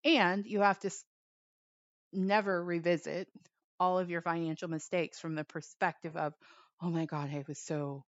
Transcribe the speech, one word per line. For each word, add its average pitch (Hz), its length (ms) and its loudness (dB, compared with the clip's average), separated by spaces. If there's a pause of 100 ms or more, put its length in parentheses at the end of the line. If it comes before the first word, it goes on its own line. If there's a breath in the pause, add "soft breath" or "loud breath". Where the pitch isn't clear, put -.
And 202 420 4
you 208 140 -2
have 202 200 4
to 196 80 -4
s-, - 160 -8 (1080)
never 190 520 2
revisit 170 640 0 (520)
all 180 180 4
of 180 120 -2
your 170 120 -2
financial 165 460 -2
mistakes 160 500 -2
from 160 160 -6
the 151 100 -4
perspective 165 720 -4
of, 156 200 -4 (440 loud breath)
"Oh 175 100 -2
my 165 160 0
God, 147 240 -4
I 147 180 -6
was 147 100 -10
so 143 500 -6